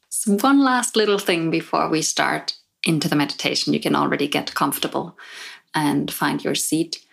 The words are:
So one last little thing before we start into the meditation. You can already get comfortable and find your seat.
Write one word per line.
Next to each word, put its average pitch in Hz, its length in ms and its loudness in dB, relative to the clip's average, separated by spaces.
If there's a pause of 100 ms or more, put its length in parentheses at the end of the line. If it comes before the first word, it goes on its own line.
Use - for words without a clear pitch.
So - 280 2
one 277 240 4
last 254 340 2
little 208 220 4
thing 165 320 0
before 160 400 0
we 180 120 2
start - 560 -2 (260)
into 160 240 2
the 151 80 2
meditation. 143 580 0
You 147 60 0
can 143 160 0
already 143 320 0
get 147 260 -4
comfortable 151 640 -4 (560)
and 147 380 0
find 147 320 -2
your 156 120 -2
seat. - 440 -2 (140)